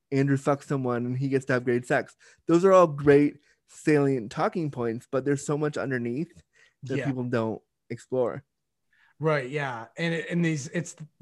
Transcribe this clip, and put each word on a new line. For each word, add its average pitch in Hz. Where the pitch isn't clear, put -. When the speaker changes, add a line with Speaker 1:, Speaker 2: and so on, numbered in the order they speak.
Speaker 1:
Andrew 139
fucks 180
someone 123
and 127
he 139
gets 131
to 135
have 123
great 123
sex. 131
Those 170
are 190
all 185
great 143
salient 139
talking 170
points, 117
but 131
there's 139
so 147
much 151
underneath 123
that 127
Speaker 2:
Yeah. 127
Speaker 1:
people 127
don't 113
explore. 123
Speaker 2:
Right. 143
Yeah. 131
And, 165
and 170
these, 156
it's -